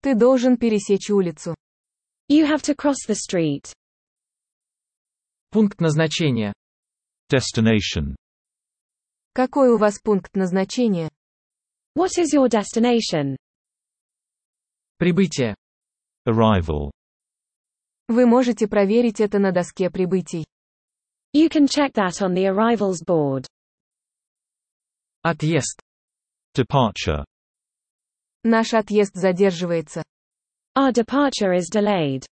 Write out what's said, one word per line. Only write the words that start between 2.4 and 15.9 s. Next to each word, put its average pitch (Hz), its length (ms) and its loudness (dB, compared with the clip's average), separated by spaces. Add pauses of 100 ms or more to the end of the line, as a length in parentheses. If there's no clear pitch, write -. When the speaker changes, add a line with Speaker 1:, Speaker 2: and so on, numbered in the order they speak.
Speaker 2:
have 294 160 -2
to 294 120 -2
cross 285 340 -2
the 214 60 -2
street. 160 580 -4 (1800)
Speaker 3:
Пункт 208 300 0
назначения. 151 720 0 (760)
Speaker 4:
Destination. 110 840 0 (1160)
Speaker 1:
Какой 254 380 2
у 226 80 4
вас 208 200 0
пункт 196 380 -4
назначения? 190 760 -2 (840)
Speaker 2:
What 359 220 -2
is 320 160 0
your 262 140 4
destination? 220 880 0 (1600)
Speaker 3:
Прибытие. 165 560 0 (720)